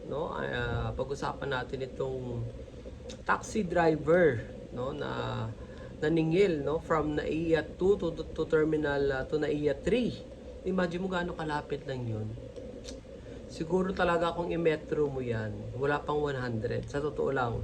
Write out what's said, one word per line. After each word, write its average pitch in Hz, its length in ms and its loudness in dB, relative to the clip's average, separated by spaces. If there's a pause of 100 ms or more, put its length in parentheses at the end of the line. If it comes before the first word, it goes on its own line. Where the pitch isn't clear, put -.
(100)
No, 151 240 -4
ah, 120 560 -2
pag-usapan 139 560 -4
natin 131 400 -4
itong 127 560 -4 (800)
taxi 202 400 0
driver, 160 800 6 (320)
no, 123 160 -4
na 120 560 -4 (560)
naningil, 160 640 4
no, 160 160 0
from 151 400 2
naiya 160 400 2 (160)
two 190 240 6
to, 170 160 2
to, 160 160 -6
to 160 160 -2
terminal, 151 480 4 (160)
ah, 131 160 -2
to 160 80 2
naiya 147 480 2
three. 208 240 4 (560)
Imagine 185 400 0
mo - 80 -2
gaano 175 240 -2
kalapit 147 480 -4
lang 131 160 -4
yun. 110 240 -4 (1200)
Siguro 180 480 0
talaga 170 400 4
kung 170 160 -2
i-metro 156 560 2
mo 135 160 -2
yan, 110 320 -2 (240)
wala 147 240 2
pang 151 160 0
one 147 160 0
hundred. 117 560 -2
Sa 143 80 -2
totoo 147 320 0
lang 120 340 0